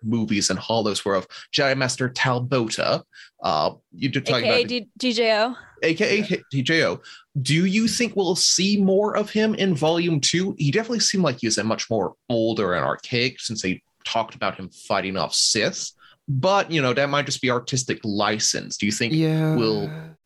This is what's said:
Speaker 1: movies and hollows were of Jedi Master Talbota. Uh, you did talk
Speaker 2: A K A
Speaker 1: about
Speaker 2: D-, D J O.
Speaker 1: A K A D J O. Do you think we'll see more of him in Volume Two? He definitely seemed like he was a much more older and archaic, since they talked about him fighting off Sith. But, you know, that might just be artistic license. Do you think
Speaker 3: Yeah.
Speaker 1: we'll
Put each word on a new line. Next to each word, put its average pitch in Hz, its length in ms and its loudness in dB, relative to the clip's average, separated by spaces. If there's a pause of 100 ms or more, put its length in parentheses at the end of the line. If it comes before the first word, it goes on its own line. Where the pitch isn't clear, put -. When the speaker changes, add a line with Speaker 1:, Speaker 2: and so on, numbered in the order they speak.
Speaker 1:
movies 107 460 0
and 92 100 -2
hollows 107 460 0
were 98 100 2
of 92 120 -2 (280)
Jedi 139 220 2
Master 131 320 -2
Talbota. 123 920 0 (400)
Uh, 82 300 0 (220)
you 123 140 -4
did 131 160 -4
talk 127 160 0
Speaker 2:
A - 20 -2
K 247 60 0
A 247 120 4
Speaker 1:
about 240 80 -2
Speaker 2:
D-, 240 280 -6
D 247 160 0
J 220 260 2
O. 233 180 0 (260)
Speaker 1:
A 160 120 2
K 208 260 2
A - 300 -4
D 135 120 -2
J 151 240 2
O. 90 140 -2 (420)
Do 156 240 2
you 220 220 2
think 226 280 -2
we'll 190 200 0
see 202 440 2
more 196 360 4
of 208 120 -2
him 220 260 0
in 190 200 2
Volume 160 460 2
Two? 180 380 0
He 143 120 2
definitely 220 300 0
seemed 190 240 2
like 135 160 0
he 113 60 -2
was 110 120 0
a 104 60 -2
much 107 260 -2
more 98 240 0 (160)
older 110 440 2
and 76 120 0
archaic, 127 540 -2
since 110 200 -6
they 92 220 -2 (220)
talked - 300 -2
about 98 220 -4
him 95 140 -14
fighting 95 480 -4
off - 160 -2
Sith. - 560 0 (380)
But, 185 420 2
you 160 100 2
know, 127 140 2
that 139 160 2
might 143 160 0
just 139 160 -6
be 127 80 2
artistic 123 520 -2
license. 104 760 -2
Do 104 100 -2
you 104 60 2
think 117 200 -2
Speaker 3:
Yeah. 160 440 2
Speaker 1:
we'll 110 340 0 (360)